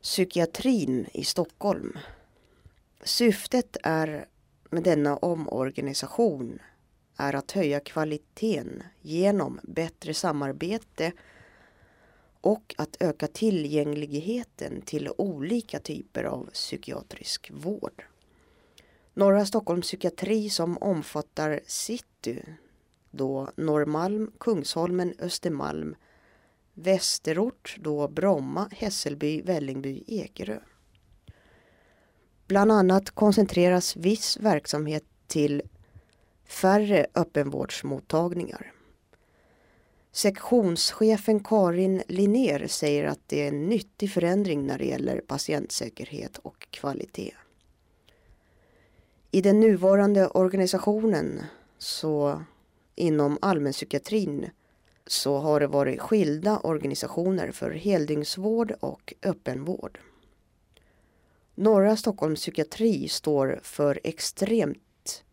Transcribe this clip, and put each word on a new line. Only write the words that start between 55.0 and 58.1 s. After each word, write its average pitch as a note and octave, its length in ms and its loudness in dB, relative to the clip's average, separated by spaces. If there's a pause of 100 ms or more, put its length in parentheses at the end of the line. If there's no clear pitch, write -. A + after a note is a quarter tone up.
så C#3 300 0
har D3+ 220 4
det C#3+ 80 4
varit C#3 340 2
skilda F#3 580 2
organisationer E3 920 -2
för - 200 -6
heldygnsvård F#3 1080 -2